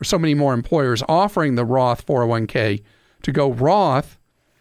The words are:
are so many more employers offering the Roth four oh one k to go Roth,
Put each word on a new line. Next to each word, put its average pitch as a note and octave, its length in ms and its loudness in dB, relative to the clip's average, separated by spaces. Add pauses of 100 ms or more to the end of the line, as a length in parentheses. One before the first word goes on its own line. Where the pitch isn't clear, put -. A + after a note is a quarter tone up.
are - 20 -8
so F#3+ 160 0
many D#3+ 140 2
more C#3+ 200 2
employers B2 540 0
offering E3 480 0
the A#2+ 80 0
Roth B2 380 0
four B2+ 220 0
oh A#2 40 0
one A2+ 200 0
k G#2+ 340 -2 (400)
to D3 100 -4
go C#3 220 0
Roth, D3+ 640 0 (440)